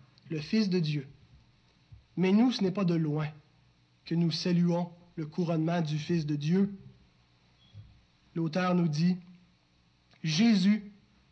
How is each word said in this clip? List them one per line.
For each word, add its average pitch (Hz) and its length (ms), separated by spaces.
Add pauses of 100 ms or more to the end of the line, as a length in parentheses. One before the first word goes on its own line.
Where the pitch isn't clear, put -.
(300)
le 156 100
Fils 214 300
de 180 100
Dieu. 147 280 (1120)
Mais 185 140
nous, 233 200
ce 214 120
n'est 185 80
pas 190 140
de 170 100
loin 156 320 (760)
que 165 120
nous 170 160
saluons 175 600 (240)
le 160 100
couronnement 165 560
du 151 160
Fils 165 280
de 147 100
Dieu. 175 380 (1600)
L'auteur 180 400
nous 170 120
dit, « 170 300 (1080)
Jésus, 196 680 (400)